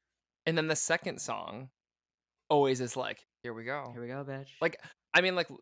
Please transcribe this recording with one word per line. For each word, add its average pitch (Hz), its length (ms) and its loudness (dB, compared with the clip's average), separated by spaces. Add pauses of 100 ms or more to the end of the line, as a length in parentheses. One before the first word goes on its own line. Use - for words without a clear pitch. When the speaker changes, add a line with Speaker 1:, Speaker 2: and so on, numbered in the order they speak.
(460)
Speaker 1:
And 165 120 4
then 156 100 2
the 151 80 2
second - 440 0
song 113 500 -8 (800)
always 139 320 6
is 123 160 -4
like, 107 320 -6 (140)
"Here 120 120 -8
we 113 100 -12
go." 131 280 -6
Speaker 2:
Here 117 100 -12
we 120 60 -10
go, 135 160 -8
bitch. 135 260 -10 (100)
Speaker 1:
Like, 165 200 0 (340)
I 170 80 10
mean, 185 140 2
like, 170 120 0 (140)